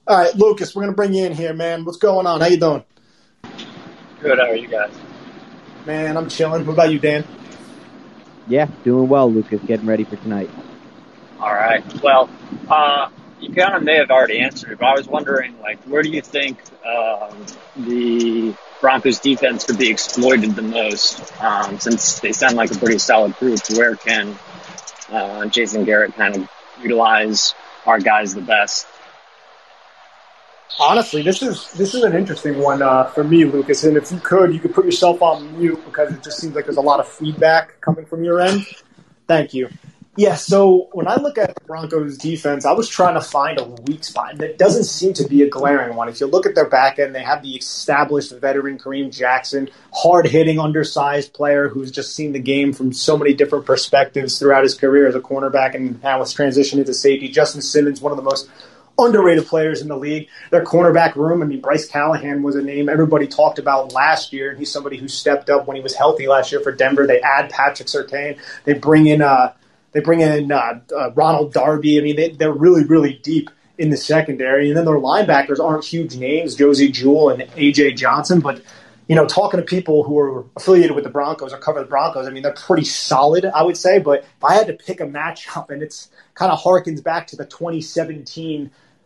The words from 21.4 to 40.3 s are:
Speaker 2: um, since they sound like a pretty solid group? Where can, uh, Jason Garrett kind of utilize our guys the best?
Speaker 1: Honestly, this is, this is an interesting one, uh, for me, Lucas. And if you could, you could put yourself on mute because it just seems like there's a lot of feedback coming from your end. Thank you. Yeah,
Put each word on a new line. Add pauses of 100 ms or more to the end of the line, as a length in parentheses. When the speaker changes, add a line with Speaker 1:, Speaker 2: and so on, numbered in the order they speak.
Speaker 2:
um,
since
they
sound
like
a
pretty
solid
group? (160)
Where
can, (720)
uh,
Jason
Garrett
kind
of (320)
utilize (320)
our
guys
the
best? (1900)
Speaker 1:
Honestly,
this
is,
this
is
an
interesting
one,
uh,
for
me,
Lucas.
And
if
you
could,
you
could
put
yourself
on
mute
because
it
just
seems
like
there's
a
lot
of
feedback
coming
from
your
end. (600)
Thank
you. (480)
Yeah,